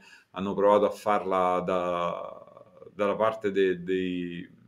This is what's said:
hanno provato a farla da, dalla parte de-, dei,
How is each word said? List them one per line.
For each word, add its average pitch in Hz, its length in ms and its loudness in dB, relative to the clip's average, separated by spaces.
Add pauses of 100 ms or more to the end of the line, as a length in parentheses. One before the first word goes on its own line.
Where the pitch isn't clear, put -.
(320)
hanno 95 220 -4
provato 101 320 6
a 101 60 2
farla 92 760 0
da, 90 760 -4 (500)
dalla 101 220 0
parte 107 360 0
de-, 95 320 2
dei, 90 640 -4 (200)